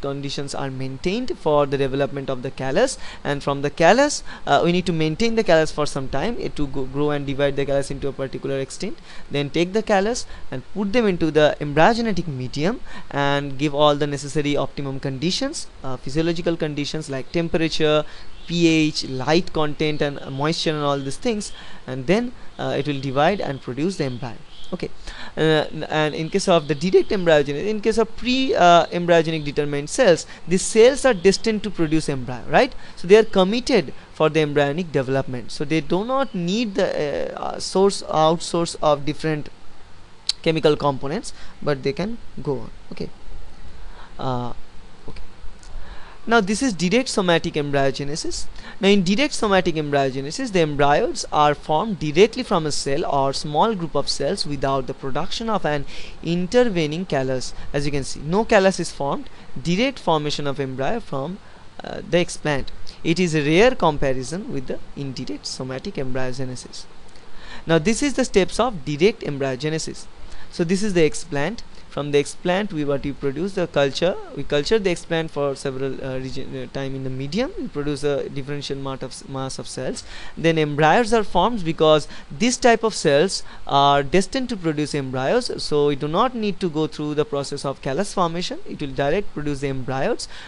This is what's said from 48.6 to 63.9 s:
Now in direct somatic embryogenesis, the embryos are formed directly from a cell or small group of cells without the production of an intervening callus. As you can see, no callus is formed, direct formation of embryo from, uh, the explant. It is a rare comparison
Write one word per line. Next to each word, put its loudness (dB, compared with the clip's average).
Now 4
in 6
direct 2
somatic 2
embryogenesis, -2
the 2
embryos 2
are 4
formed -2
directly 4
from 0
a -2
cell 0
or 2
small 2
group -4
of 0
cells -2
without 0
the -4
production -2
of 0
an 0
intervening 2
callus. -2
As 0
you -2
can 0
see, -6
no 0
callus 4
is -4
formed, -4
direct 0
formation 0
of -2
embryo -2
from, -6
uh, -10
the 4
explant. -2
It 2
is 2
a 2
rare 6
comparison 0